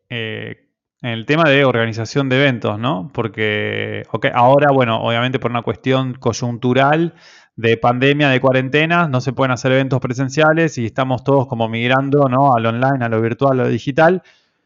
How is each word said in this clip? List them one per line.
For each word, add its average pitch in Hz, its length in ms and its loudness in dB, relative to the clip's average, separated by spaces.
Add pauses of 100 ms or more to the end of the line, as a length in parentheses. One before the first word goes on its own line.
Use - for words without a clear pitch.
eh, 110 600 -10 (320)
en 123 80 -6
el 113 160 -6
tema 156 240 2
de 139 160 4
organización 117 640 -2
de 127 80 2
eventos, 117 420 0
¿no? 151 340 -6
Porque, 107 880 -4 (100)
ok, 123 200 -4
ahora, 139 380 4
bueno, 117 320 0
obviamente 120 340 -2
por 117 140 -4
una 120 120 -4
cuestión 131 500 -2
coyuntural 131 1000 0 (440)
de 117 180 2
pandemia, 135 540 2
de 127 100 2
cuarentenas, 143 720 0
no 127 100 0
se 127 140 -4
pueden 131 180 0
hacer 131 220 0
eventos 135 260 2
presenciales 151 800 0
y 117 80 -4
estamos 131 400 -4
todos 139 200 2
como 113 220 -4
migrando, 131 640 2
¿no? 131 260 4
Al 113 100 0
online, 123 380 0
a 117 60 -2
lo 113 120 0
virtual, 127 380 0
a 120 40 0
lo 123 60 0
digital. 160 540 0 (420)